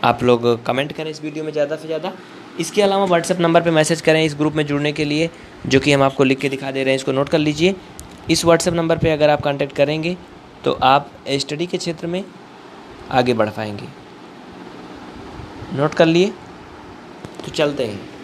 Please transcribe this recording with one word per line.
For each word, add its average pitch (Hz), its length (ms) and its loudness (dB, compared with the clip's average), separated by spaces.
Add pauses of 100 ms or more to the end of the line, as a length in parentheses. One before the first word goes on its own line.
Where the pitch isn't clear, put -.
आप 120 200 2
लोग 120 420 2
कमेंट 135 260 -2
करें 156 200 -8
इस 151 100 -12
वीडियो 151 220 -8
में 156 80 -8
ज़्यादा 147 240 -2
से 151 120 -14
ज़्यादा। 160 260 -6 (460)
इसके 185 220 -2
अलावा 196 240 4
WhatsApp 170 340 2
नंबर 170 220 6
पे 165 100 2
मैसेज 160 300 2
करें 160 240 4
इस 147 100 -2
ग्रुप 151 180 0
में 151 120 0
जुड़ने 143 260 0
के 151 140 -2
लिए, 151 240 0 (380)
जो 135 120 6
कि 143 120 4
हम 139 100 6
आपको 135 220 4
लिख 135 160 2
के 139 100 -2
दिखा 135 220 -6
दे 135 120 -4
रहे 135 100 2
हैं, - 20 2
इसको 135 160 -2
नोट 135 180 0
कर 165 80 2
लीजिए। 156 380 2 (560)
इस 165 140 2
WhatsApp 165 280 4
नंबर 165 240 0
पे 160 140 2
अगर 151 180 4
आप 147 120 2
कॉन्टैक्ट 143 340 -2
करेंगे 156 420 0 (480)
तो 135 60 2
आप 139 400 2 (180)
स्टडी 147 360 -4
के 180 120 -6
क्षेत्र 170 300 -6
में 180 160 -6 (880)
आगे 123 220 4
बढ़ 107 160 2
पाएंगे। 104 340 -8 (1900)
नोट 135 200 0
कर 170 120 8
लिए? 170 220 4 (1160)
तो - 60 -12
चलते 147 340 0
हैं। 101 240 -10 (140)